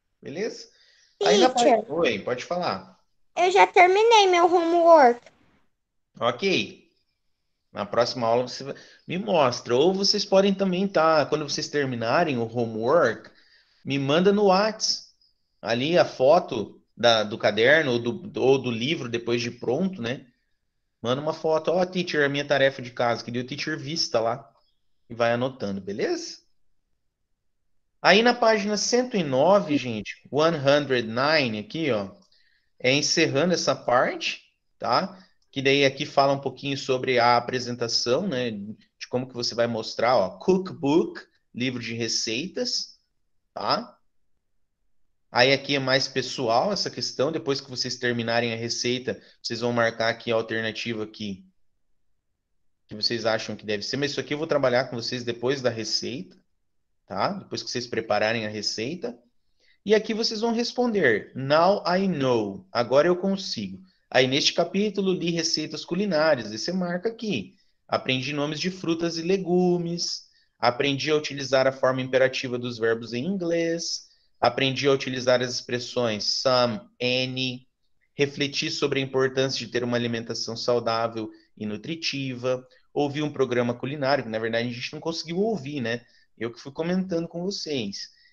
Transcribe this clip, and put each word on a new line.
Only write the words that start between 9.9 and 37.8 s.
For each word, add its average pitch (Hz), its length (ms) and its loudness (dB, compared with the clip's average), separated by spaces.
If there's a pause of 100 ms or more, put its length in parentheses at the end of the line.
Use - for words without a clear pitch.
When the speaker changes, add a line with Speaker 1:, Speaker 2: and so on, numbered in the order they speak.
Speaker 1:
vocês 202 300 0
podem 196 280 4
também 190 340 0
tá, 160 400 4
quando 151 220 -2
vocês 120 200 -6
terminarem 135 680 0
o 117 80 -2
homework, 117 840 0 (540)
me 139 140 -2
manda 160 340 4
no 202 160 4
Whats 208 680 0 (480)
ali 127 340 0
a 147 80 6
foto 131 760 2 (160)
da, 113 260 4
do 104 160 -6
caderno 123 540 4
ou 120 60 2
do, 117 420 -6
ou 131 180 6
do 123 120 -4
livro 123 380 -4
depois 117 320 -2
de 117 100 -6
pronto, 180 520 -4
né? 123 240 -6 (760)
Manda 127 200 -2
uma 151 140 -4
foto, 160 360 -2
"Ó, 180 140 2
teacher, 175 400 -2
a 139 40 2
minha 143 160 -2
tarefa 135 360 2
de 120 100 -10
casa", 120 340 0
que 120 60 -10
daí 123 120 -4
o 123 40 -8
teacher 147 320 -6
vista 135 420 -2
lá 113 280 -2 (600)
e 117 40 -12
vai 117 180 2
anotando, 120 480 -4
beleza? 127 600 -6 (1600)
Aí 185 220 6
na 240 120 4
página 214 420 2
cento 247 400 0
e 180 60 0
nove, 151 540 4
gente, 117 540 -6
one 156 260 2
hundred 131 520 2
nine 127 500 0
aqui, 147 320 -4
ó, 101 240 -2 (640)
é 127 140 2
encerrando 147 600 2
essa 151 220 0
parte, 160 640 0 (360)
tá? 135 400 -2 (320)
Que 139 120 -6
daí 139 220 4
aqui 139 200 0
fala 139 280 4
um 135 80 -2
pouquinho 135 360 -6
sobre 127 420 0
a 120 180 6
apresentação, 120 920 -2